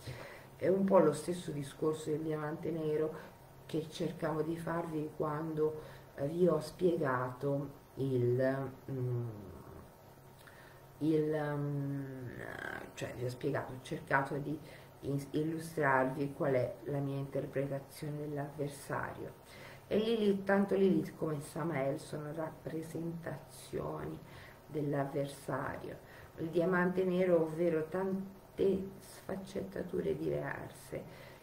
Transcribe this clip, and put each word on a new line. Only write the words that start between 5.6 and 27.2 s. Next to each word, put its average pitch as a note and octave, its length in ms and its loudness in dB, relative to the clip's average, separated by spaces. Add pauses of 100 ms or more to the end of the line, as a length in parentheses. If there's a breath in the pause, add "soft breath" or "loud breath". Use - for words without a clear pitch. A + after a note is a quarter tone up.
eh, C#3+ 140 -2
vi E3+ 200 6
ho D#3 120 6
spiegato C#3 1120 2 (260)
il, C3 760 4 (200)
mm, B2 380 0 (1700 loud breath)
il, D3+ 560 4
mm, C#3 760 -2 (680)
cioè - 220 -6
vi B2 100 -4
ho - 20 0
spiegato, C3 460 -2
ho - 80 -12
cercato D3 560 0
di D3 200 -4 (420 loud breath)
in-, C#3 320 -2
illustrarvi C#3+ 1000 2
qual C#3+ 220 2
è B2 300 2
la C#3+ 160 -2
mia C#3 180 -2
interpretazione C#3 960 -4
dell'avversario. D3 1200 -6 (540 loud breath)
E G3+ 100 4
Lilith, G#3+ 460 4
tanto G3 300 6
Lilith F3+ 420 6
come D#3 240 -2
Samael D3 600 -2
sono D3+ 340 -8
rappresentazioni D#3+ 1800 -6 (480 loud breath)
dell'avversario. C#3+ 1300 -2 (400 loud breath)
Il E3 100 -2
diamante F3+ 560 4
nero, F3+ 380 6